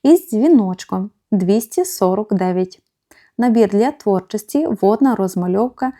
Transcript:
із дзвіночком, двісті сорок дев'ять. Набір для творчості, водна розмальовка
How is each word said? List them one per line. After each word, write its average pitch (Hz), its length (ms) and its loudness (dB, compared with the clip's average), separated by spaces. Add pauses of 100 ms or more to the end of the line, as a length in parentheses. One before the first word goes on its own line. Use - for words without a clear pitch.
із 339 280 4
дзвіночком, 208 800 0 (200)
двісті 208 540 0
сорок 202 500 -2
дев'ять. 185 480 -4 (560)
Набір 226 320 2
для 214 200 0
творчості, 214 760 -4
водна 233 480 0
розмальовка 196 840 -4